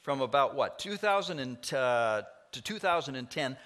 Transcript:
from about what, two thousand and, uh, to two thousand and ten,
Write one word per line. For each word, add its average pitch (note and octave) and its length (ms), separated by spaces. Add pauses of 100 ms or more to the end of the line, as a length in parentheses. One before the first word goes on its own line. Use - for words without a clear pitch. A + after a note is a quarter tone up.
from C#3 180
about C3+ 320
what, C3 240
two G3+ 180
thousand G3 440
and, B2+ 340
uh, A#2+ 480 (300)
to B2 100
two G#3+ 160
thousand E3 380
and B2 120
ten, C3+ 380